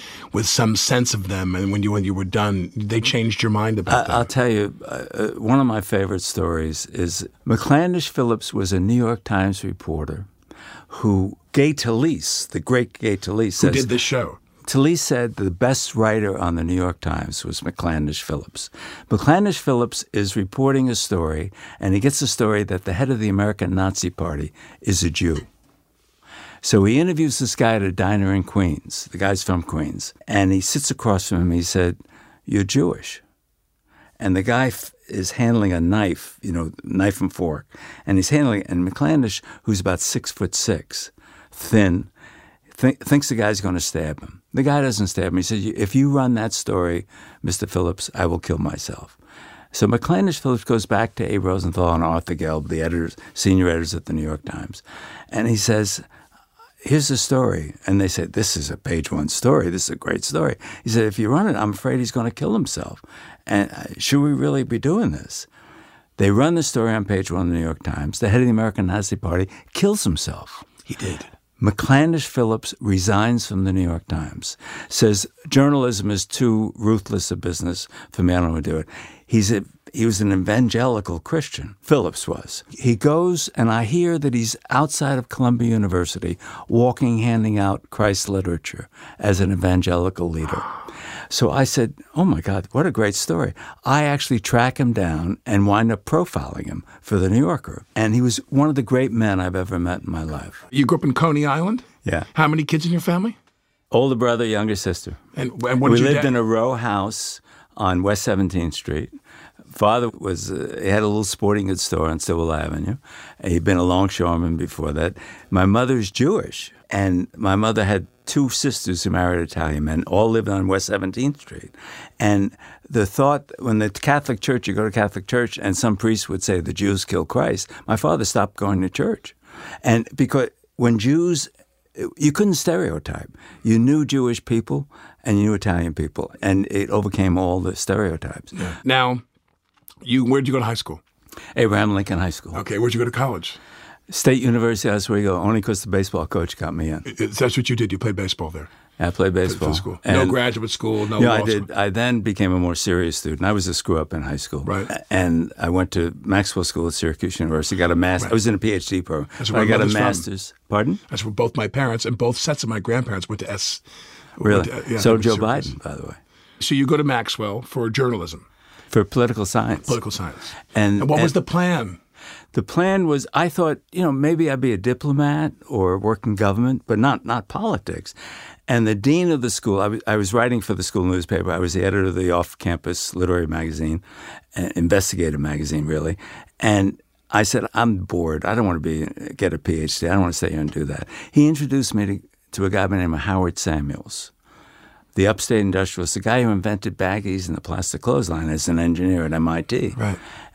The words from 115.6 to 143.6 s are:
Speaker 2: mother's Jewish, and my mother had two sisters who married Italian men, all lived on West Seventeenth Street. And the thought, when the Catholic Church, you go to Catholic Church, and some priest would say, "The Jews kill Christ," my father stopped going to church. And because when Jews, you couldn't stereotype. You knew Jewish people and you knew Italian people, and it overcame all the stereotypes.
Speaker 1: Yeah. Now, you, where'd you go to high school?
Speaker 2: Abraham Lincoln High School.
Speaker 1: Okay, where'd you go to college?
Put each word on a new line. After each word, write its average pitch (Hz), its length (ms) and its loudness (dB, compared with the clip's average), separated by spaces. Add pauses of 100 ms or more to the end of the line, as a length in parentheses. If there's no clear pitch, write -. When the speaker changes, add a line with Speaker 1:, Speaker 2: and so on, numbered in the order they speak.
Speaker 2:
mother's 117 460 2
Jewish, - 600 -2 (200)
and 95 440 2
my 98 200 0
mother 110 280 2
had 95 220 0 (200)
two 139 240 2
sisters 110 540 -2
who 101 60 0
married 90 320 2
Italian 78 420 -2
men, 78 240 0
all 107 220 4
lived 113 180 0
on 98 200 0
West 95 180 0
Seventeenth 104 560 -4
Street. - 300 -18 (480)
And 104 360 2 (320)
the 107 180 2
thought, 143 540 0
when 113 200 0
the 107 100 0
Catholic 139 500 0
Church, 123 280 -2
you 98 80 -2
go 107 100 0
to 107 60 -2
Catholic 101 360 -2
Church, 120 300 -2
and 98 180 -2
some 107 220 0
priest 113 320 0
would 92 140 -6
say, 92 180 0
"The 82 100 -6
Jews 98 320 0
kill 87 220 -2
Christ," 131 420 0 (200)
my 110 100 2
father 151 280 0
stopped - 320 0
going 101 240 0
to 92 80 -2
church. - 460 -4 (480)
And 117 320 2
because 131 340 2 (260)
when 120 240 4
Jews, 156 500 0 (640)
you 147 160 4
couldn't 202 240 4
stereotype. 139 760 -2 (320)
You 113 160 4
knew 143 260 4
Jewish 123 400 0
people 135 420 -2 (360)
and 104 140 2
you 101 80 4
knew 107 80 4
Italian 87 400 0
people, - 380 -6 (100)
and 98 280 2
it 98 220 -2
overcame 98 460 2
all 92 220 2
the 92 160 -4
stereotypes. - 800 -4
Speaker 1:
Yeah. 87 300 -8
Now, 127 400 2 (760)
you, 123 240 2
where'd 131 220 2
you 120 60 0
go 131 60 2
to 113 60 0
high 113 80 0
school? 80 280 -10 (540)
Speaker 2:
Abraham 104 380 4
Lincoln 98 260 0
High 90 100 0
School. - 280 -10
Speaker 1:
Okay, 101 200 -4
where'd 117 160 0
you 117 60 0
go 120 60 2
to 120 60 -4
college? 120 460 -4 (520)